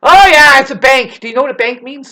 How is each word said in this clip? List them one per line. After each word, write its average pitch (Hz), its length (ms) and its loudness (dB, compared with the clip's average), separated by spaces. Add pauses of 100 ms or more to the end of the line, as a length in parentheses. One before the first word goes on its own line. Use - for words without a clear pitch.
Oh 381 240 4
yeah, 285 340 4
it's 269 100 -6
a 269 40 -10
bank. 254 440 -2
Do - 80 -18
you 226 60 -14
know 240 80 -4
what 277 100 -4
a - 40 -10
bank 240 280 -10
means? 269 280 -20